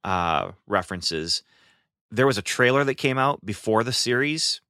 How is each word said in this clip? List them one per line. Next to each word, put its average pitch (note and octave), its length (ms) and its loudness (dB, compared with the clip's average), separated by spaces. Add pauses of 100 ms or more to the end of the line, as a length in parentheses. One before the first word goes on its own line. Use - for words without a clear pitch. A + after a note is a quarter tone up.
uh, F2 480 0 (160)
references. E2+ 760 -2 (680)
There B2 160 4
was B2+ 100 2
a G#2 40 -4
trailer C3 420 2
that C3+ 120 0
came C3 220 -2
out C3+ 280 0
before A2 380 0
the B2 100 -4
series C#3 760 -2